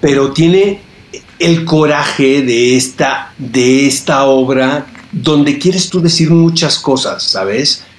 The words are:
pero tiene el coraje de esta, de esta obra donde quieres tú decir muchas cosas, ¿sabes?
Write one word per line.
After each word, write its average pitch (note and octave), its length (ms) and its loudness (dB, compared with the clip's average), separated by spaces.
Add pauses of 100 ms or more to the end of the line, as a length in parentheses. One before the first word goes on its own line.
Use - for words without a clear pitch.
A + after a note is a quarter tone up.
pero C#3 320 0
tiene F#3+ 480 2 (580)
el E3 280 0
coraje D3 760 0
de B2 340 2
esta, - 600 -4
de C3 500 0
esta C#3 380 0
obra C3 640 0 (260)
donde C#3+ 460 0
quieres F#3 320 -2
tú F#3 100 -2
decir E3 300 0
muchas E3 480 2
cosas, B2+ 460 -4
¿sabes? G#2 580 -2 (160)